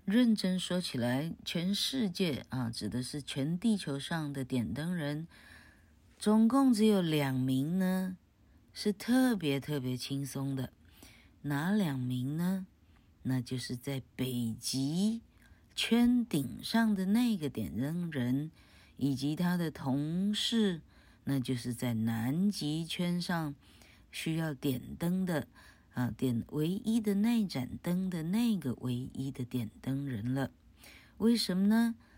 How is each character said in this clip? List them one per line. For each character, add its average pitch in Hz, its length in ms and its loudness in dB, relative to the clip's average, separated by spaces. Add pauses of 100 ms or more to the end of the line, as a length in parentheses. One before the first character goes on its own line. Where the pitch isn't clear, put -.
认 226 260 6
真 185 240 0
说 180 220 -2
起 - 160 -4
来， 127 380 0 (100)
全 180 300 -2
世 226 340 0
界 175 400 -2
啊， 123 220 -2
指 107 180 -6
的 117 140 -4
是 143 180 -8
全 143 380 -4
地 220 180 2
球 139 220 -4
上 151 340 -6
的 139 100 -4
点 127 300 -2
灯 160 240 -4
人， 151 320 -4 (920)
总 220 300 6
共 269 240 6
只 214 140 6
有 202 160 6
两 147 360 2
名 135 400 2
呢， 185 380 0 (560)
是 - 180 -2
特 247 460 2
别 143 240 0
特 147 180 -2
别 127 200 -2
轻 139 260 -4
松 135 320 -4
的。 131 160 -4 (680)
哪 147 300 0
两 170 260 2
名 127 400 -2
呢？ 185 280 -2 (580)
那 127 180 0
就 127 160 -6
是 123 180 -6
在 135 240 -6 (160)
北 120 420 -2
极 175 640 0 (560)
圈 240 480 4
顶 - 400 -2
上 226 300 2
的 190 100 0
那 220 320 4
个 151 140 -2
点 92 280 -4
灯 165 320 -2
人， 139 400 0 (460)
以 139 180 0
及 143 220 -2
他 175 220 0
的 165 120 0
同 156 640 -2
事， 208 480 0 (440)
那 139 140 0
就 131 160 0
是 120 200 -4
在 120 180 -2
南 117 580 0
极 160 360 -2
圈 175 340 -2
上 165 340 -2 (560)
需 - 260 -4
要 160 180 -2
点 131 260 -2 (180)
灯 185 280 0
的， 160 200 -2 (460)
啊， 123 240 -2
点 120 340 0
唯 151 180 0
一 220 320 0
的 208 140 0
那 220 320 2
盏 - 360 -6
灯 180 260 0
的 170 160 -4
那 220 320 2
个 139 240 -2
唯 123 140 -2
一 131 360 -4
的 131 140 -6
点 120 260 -4 (120)
灯 139 240 -2
人 123 280 -2
了。 139 160 -2 (680)
为 233 180 4
什 185 200 0
么 190 100 4
呢？ 226 280 4 (240)